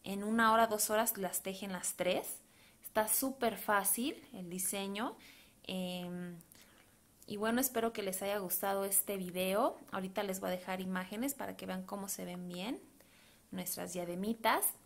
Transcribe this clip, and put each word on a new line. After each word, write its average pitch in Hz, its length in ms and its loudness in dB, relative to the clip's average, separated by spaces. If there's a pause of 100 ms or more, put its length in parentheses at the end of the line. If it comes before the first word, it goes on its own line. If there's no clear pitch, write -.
en 202 200 -2
una 220 280 6
hora, 226 140 8
dos 214 240 0
horas 214 280 2
las 180 240 -2
tejen 190 300 -4
las 180 220 -2
tres. 180 320 2 (560)
Está 214 260 2
súper 240 480 2
fácil 214 680 2 (100)
el 190 160 -8
diseño. 196 680 -4 (480)
Em, 180 720 -4 (880)
y 208 100 -6
bueno, 226 240 2
espero 233 320 0
que 214 100 -4
les 190 200 -4
haya 202 160 0
gustado 196 460 0
este 196 320 2
video. 185 600 2 (160)
Ahorita 190 300 -2
les 190 180 -2
voy 196 80 -2
a 185 40 2
dejar 185 280 -4
imágenes 185 540 -2
para 196 220 -8
que 190 100 -10
vean 185 160 -4
cómo 196 260 -6
se 190 160 -6
ven 180 240 -6
bien 190 320 -4 (720)
nuestras 180 420 -4
diademitas. 202 720 2 (220)